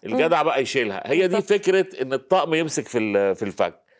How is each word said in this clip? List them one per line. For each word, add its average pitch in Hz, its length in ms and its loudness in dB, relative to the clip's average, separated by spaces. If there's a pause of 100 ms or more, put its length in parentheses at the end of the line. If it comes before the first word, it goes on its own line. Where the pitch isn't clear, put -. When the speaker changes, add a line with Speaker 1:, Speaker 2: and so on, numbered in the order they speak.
Speaker 1:
مم. 110 100 -8
Speaker 2:
الجدع 156 280 2
بقى 143 200 0
يشيلها. 117 500 -2
هي 180 160 2
دي 180 80 0
Speaker 1:
بالظبط. 202 180 -2
Speaker 2:
فكرة 190 480 0
إن 131 120 -4
الطقم 160 400 0
يمسك 160 340 -2
في - 100 -4
ال-، 101 380 2
في - 80 -8
الفك. 92 380 -4 (180)